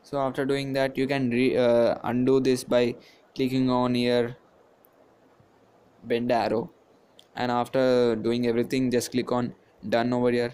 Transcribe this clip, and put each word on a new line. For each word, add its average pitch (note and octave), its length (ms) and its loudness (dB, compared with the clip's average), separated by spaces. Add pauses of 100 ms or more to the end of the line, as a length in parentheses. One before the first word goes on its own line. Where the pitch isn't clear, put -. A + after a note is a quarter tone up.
So - 160 -6
after C3+ 260 -2
doing C#3 300 -2
that, C3+ 220 0
you C3+ 120 0
can C3+ 220 0
re-, B2 260 2
uh, A#2+ 480 4
undo B2+ 340 2
this C3 240 0
by B2 320 0 (400)
clicking C3 340 0
on B2 280 0
here, A#2+ 400 0 (1700)
bend A#2+ 260 -2
arrow, A2+ 400 0 (640)
and B2 160 -4
after B2 640 2
doing A#2+ 320 -2
everything, B2 420 0
just A#2 220 0
click B2 220 -4
on B2 200 -2 (360)
done A#2+ 240 0
over B2 180 0
here A#2+ 240 -2